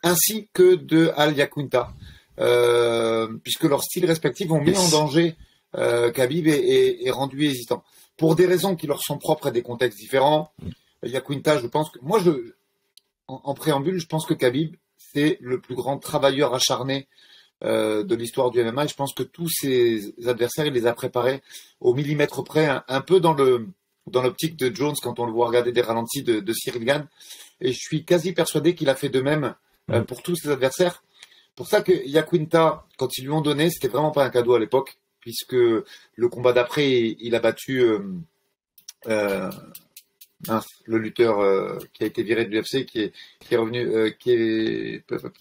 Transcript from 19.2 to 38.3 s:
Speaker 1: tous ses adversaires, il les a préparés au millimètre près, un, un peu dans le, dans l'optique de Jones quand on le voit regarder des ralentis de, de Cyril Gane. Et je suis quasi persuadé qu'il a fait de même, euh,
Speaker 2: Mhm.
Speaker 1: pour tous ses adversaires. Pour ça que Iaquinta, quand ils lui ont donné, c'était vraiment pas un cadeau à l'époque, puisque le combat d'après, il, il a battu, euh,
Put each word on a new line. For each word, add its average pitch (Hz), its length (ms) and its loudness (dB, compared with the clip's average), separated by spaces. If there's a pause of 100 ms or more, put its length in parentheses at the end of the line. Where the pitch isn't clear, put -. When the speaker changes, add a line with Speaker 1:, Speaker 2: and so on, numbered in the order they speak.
Speaker 1:
tous 170 260 -8
ses 120 640 0 (120)
adversaires, 120 400 -2
il 147 60 -4
les 117 140 0
a 117 60 0
préparés 127 500 -2 (380)
au 123 140 2
millimètre 143 500 -2
près, 156 220 0
un, 131 200 -2
un 131 140 -2
peu 185 180 4
dans 160 140 4
le, 131 340 2 (400)
dans 123 160 0
l'optique 160 340 -2
de 131 160 -2
Jones 143 300 -4
quand 120 160 -8
on 120 80 -2
le 113 60 -6
voit 117 160 0
regarder 120 240 2
des 120 80 2
ralentis 117 420 -2
de, 113 160 0
de 101 140 -6
Cyril 113 320 -6
Gane. 143 240 0 (520)
Et 127 120 -2
je 123 60 -8
suis - 260 -6
quasi 180 280 2
persuadé 160 420 0
qu'il 147 140 -4
a 135 60 4
fait 139 140 -6
de 127 120 0
même, 139 340 -2 (360)
euh, 120 100 0
Speaker 2:
Mhm. 107 60 -4
Speaker 1:
pour - 160 -12
tous 175 140 -4
ses 147 120 -8
adversaires. 143 540 0 (520)
Pour - 140 -14
ça 214 120 2
que 190 120 2
Iaquinta, 156 960 2 (120)
quand 127 200 -4
ils 131 60 -10
lui 135 60 -6
ont 156 100 0
donné, 147 300 2
c'était 139 180 -2
vraiment 147 220 0
pas 147 140 2
un 123 60 -2
cadeau 123 240 4
à 120 40 6
l'époque, 120 400 -2 (220)
puisque - 320 -12
le 117 760 0
combat 123 240 0
d'après, 127 380 2
il, 117 300 2
il 117 140 -4
a 113 60 2
battu, 127 400 0
euh, 113 200 4 (1080)